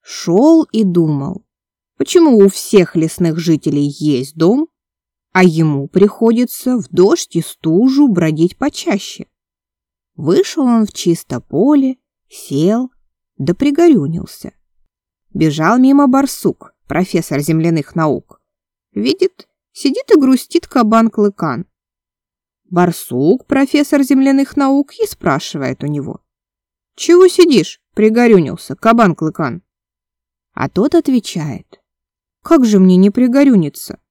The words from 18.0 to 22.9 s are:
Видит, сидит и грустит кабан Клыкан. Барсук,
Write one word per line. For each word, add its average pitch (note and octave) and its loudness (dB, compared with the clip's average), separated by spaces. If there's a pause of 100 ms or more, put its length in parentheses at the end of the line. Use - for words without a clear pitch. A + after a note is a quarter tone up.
Видит, C#4+ -4 (240)
сидит G4+ -4
и E4+ 4
грустит C4 0
кабан A3+ 0
Клыкан. G3 -4 (1040)
Барсук, F3 -2